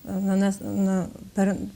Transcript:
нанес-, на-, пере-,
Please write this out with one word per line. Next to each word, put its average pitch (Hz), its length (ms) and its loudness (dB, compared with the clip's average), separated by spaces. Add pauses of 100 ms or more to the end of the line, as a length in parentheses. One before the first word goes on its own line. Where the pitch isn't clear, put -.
(120)
нанес-, 196 500 2
на-, 190 460 0 (260)
пере-, 196 240 2 (180)